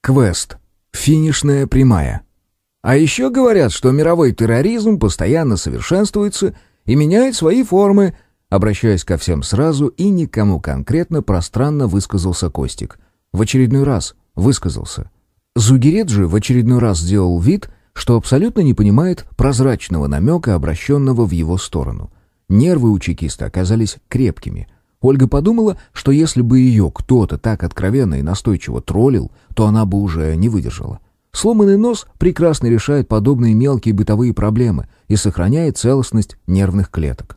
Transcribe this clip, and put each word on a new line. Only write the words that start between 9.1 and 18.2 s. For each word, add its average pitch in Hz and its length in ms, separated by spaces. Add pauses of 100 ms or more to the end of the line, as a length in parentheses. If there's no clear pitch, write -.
всем 76 260
сразу 143 460
и 190 200
никому 110 520
конкретно 143 600
пространно 123 680
высказался 92 600
Костик. - 520 (320)
В 92 80
очередной 131 420
раз 139 320 (220)
высказался. 85 760 (460)
Зугерет 135 520
же 101 200
в 87 80
очередной 123 420
раз 104 220
сделал 90 400
вид, 147 300 (240)
что - 200
абсолютно 151 460